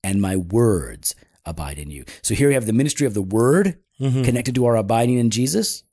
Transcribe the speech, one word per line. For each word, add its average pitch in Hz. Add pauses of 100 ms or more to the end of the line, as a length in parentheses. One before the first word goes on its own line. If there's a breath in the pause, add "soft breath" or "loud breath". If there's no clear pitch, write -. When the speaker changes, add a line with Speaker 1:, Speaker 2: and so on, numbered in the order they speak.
Speaker 1:
and 98
my 95
words 95 (280 soft breath)
abide 76
in 73
you." 69 (180 loud breath)
So 113
here 139
we 139
have 123
the 110
ministry 139
of 104
the 101
word 127 (220)
Speaker 2:
Mm-hmm. 131
Speaker 1:
connected 123
to 127
our 117
abiding 117
in 117
Jesus. 139